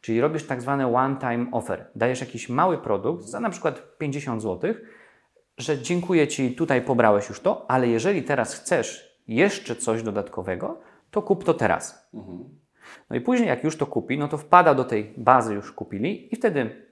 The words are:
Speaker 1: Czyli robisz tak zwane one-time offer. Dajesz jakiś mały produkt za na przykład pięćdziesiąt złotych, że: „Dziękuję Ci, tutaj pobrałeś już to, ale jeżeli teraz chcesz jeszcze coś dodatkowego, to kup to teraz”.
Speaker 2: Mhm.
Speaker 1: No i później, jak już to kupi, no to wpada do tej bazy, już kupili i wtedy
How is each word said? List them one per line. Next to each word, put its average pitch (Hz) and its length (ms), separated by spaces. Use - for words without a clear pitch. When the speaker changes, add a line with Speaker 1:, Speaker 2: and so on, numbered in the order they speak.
Speaker 1:
Czyli 117 200
robisz 151 260
tak 123 140
zwane 131 340
one-time 127 560
offer. 110 340
Dajesz 123 260
jakiś - 280
mały 160 280
produkt 113 460
za - 160
na 233 100
przykład - 480
pięćdziesiąt 139 440
złotych, 127 400
że: 139 200
„Dziękuję 170 500
Ci, 131 280
tutaj 139 260
pobrałeś 113 480
już 107 100
to, - 320
ale 127 160
jeżeli 127 360
teraz 127 300
chcesz - 720
jeszcze 127 480
coś 113 280
dodatkowego, 101 760
to 208 100
kup 185 220
to 165 100
teraz”. - 600
Speaker 2:
Mhm. 95 500
Speaker 1:
No - 60
i 120 60
później, 240 280
jak 127 140
już 156 140
to - 80
kupi, - 320
no 147 100
to 151 100
wpada 170 380
do 131 80
tej 107 340
bazy, 120 360
już 101 180
kupili - 600
i - 20
wtedy 143 560